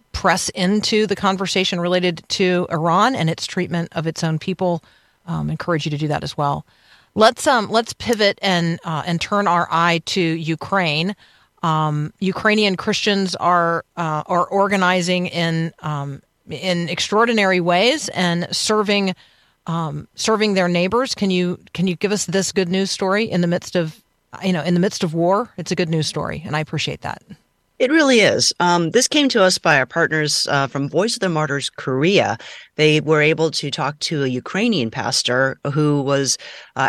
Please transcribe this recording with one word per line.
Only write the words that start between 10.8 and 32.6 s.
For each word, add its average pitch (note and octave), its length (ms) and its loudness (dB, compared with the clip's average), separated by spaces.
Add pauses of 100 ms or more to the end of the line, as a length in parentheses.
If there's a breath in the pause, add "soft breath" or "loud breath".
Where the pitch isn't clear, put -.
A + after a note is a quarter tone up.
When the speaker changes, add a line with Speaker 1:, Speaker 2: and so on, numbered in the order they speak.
Speaker 1:
Um, D#3 560 0
Ukrainian G3+ 560 0
Christians G3 600 -2
are, E3+ 500 0 (100)
uh, D#3 300 -4
are F3 220 0
organizing F#3 800 2
in, E3 520 -2
um, C#3+ 420 -6 (280)
in E3+ 400 -4
extraordinary G#3 720 2
ways F#3+ 480 2
and F3 440 0
serving, G3+ 600 0 (500 soft breath)
um, D#3+ 500 -6
serving G#3+ 400 0
their F#3 120 2
neighbors. F#3 480 0
Can G3 160 0
you, F3+ 260 0 (160)
can F3 140 0
you F3+ 80 0
give F#3+ 160 -2
us G#3 140 0
this F3+ 260 0
good F#3 180 0
news F#3+ 220 0
story G3+ 340 0
in F3+ 160 0
the F3 60 2
midst - 280 -2
of, D#3+ 260 -2 (420)
you F#3+ 80 0
know, E3 120 0
in F3 100 0
the F3 80 4
midst G3+ 200 -2
of E3 120 0
war? F#3 420 0
It's E3+ 160 -10
a F3+ 40 0
good F3 140 -2
news D#3+ 180 0
story, D3+ 380 -6
and D3+ 100 -6
I D3+ 40 -2
appreciate D#3 420 -6
that. - 220 -10 (540)
Speaker 2:
It B3+ 140 2
really C#4 300 6
is. - 400 2
Um, F3 300 2
this A#3+ 180 2
came D4 180 2
to A#3+ 160 4
us F#3 140 4
by D#3 200 4
our C3 80 2
partners, D3+ 600 0
uh, C#3 200 0
from C#3 200 -4
Voice G3 280 0
of - 40 -10
the F#3+ 80 0
Martyrs D3+ 420 -2
Korea. C3+ 680 0 (400 loud breath)